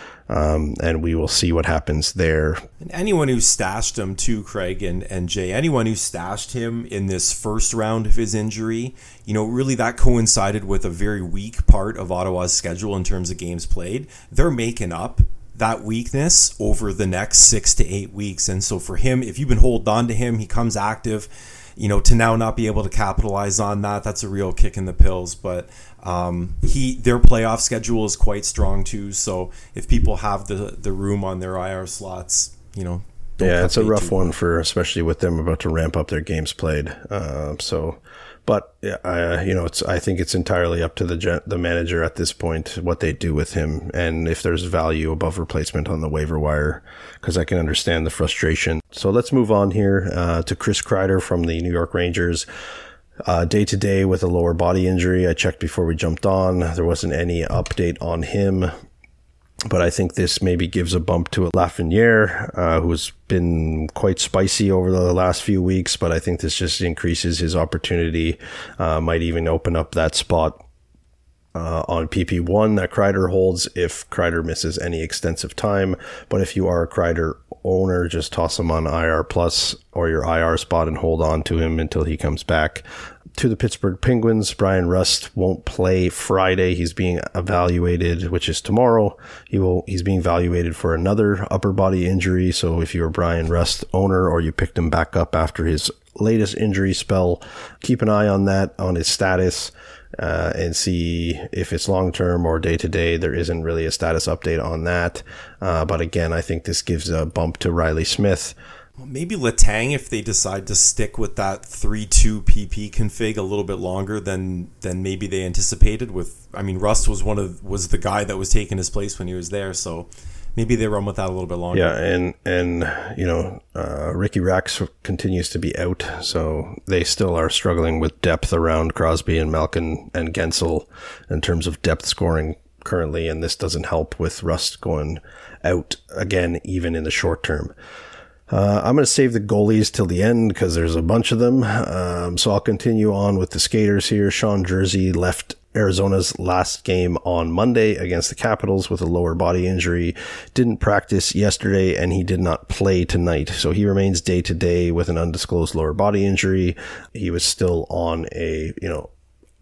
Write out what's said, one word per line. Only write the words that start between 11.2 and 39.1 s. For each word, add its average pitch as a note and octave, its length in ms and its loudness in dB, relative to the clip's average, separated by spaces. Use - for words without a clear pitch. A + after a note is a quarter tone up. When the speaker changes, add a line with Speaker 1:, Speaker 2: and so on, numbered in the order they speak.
Speaker 2:
weak F#2+ 460 -2
part G#2 300 8
of F#2 140 -6
Ottawa's F2+ 420 0
schedule G2 420 -4
in F#2 80 -2
terms F2+ 260 0
of F2 80 -6
games F2 280 -6
played. G#2 420 -2
They're D3+ 200 6
making A#2 420 -2
up - 260 0
that A2+ 280 0
weakness A#2+ 760 2
over G#2 340 2
the G2+ 140 -2
next F#2 320 2
six - 360 4
to - 100 6
eight G2 280 -6
weeks. G2+ 340 -6
And G2 160 -2
so F#2+ 160 -4
for G#2 160 -8
him, B2+ 280 2
if G#2 140 -8
you've C#3 120 -2
been A#2+ 80 4
holding A#2 320 8
on A#2 180 4
to A#2 60 -2
him, A#2 260 2
he G#2+ 80 -6
comes A#2 300 0
active, G#2+ 500 -4
you G#2+ 100 -2
know, G2+ 140 4
to - 140 10
now A2+ 200 4
not A2+ 200 0
be A2+ 120 0
able G#2+ 160 0
to G2+ 60 -4
capitalize G2+ 720 0
on G2+ 220 0
that, G2+ 220 -4
that's G#2 200 -6
a G2+ 60 -8
real G2 240 -2
kick - 220 4
in F#2+ 100 -4
the F2+ 80 -6
pills. F2+ 420 6
But, F2+ 340 -6
um, F2 580 -4
he, C3 340 4
their A#2+ 240 2
playoff A2+ 420 10
schedule A2 440 0
is G2 100 -2
quite G#2 300 4
strong G2 380 2
too. G2+ 280 -6
So F#2 400 -4
if - 140 -6
people G#2+ 300 6
have G2+ 300 -2
the, G2 300 -6
the G#2 140 -4
room G2 320 0
on F#2 160 -4
their F#2 180 -6
I F#2+ 160 -4
R F#2 140 -8
slots, - 680 -6
you F#2+ 80 -6
know, F2 180 -4
don't F#2 120 4
Speaker 1:
Yeah, F2 160 4
it's - 100 0
a A#2+ 40 4
Speaker 2:
cut G#2+ 60 4
bait G#2+ 40 2
Speaker 1:
rough G#2 200 2
Speaker 2:
too F#2+ 60 0
Speaker 1:
one F#2 120 4
Speaker 2:
quick. D#2 80 -2
Speaker 1:
for, E2+ 240 0
especially E2+ 420 -2
with E2 180 0
them E2+ 200 0
about D#2+ 220 -2
to F2 80 -2
ramp D#2+ 280 0
up D#2 120 -2
their D#2 120 -2
games D#2 320 -4
played. D2 360 -2
Uh, D2+ 500 -6
so, D#2+ 380 -6
but G#2 380 0
yeah, G2+ 200 -4
I, F2 180 -2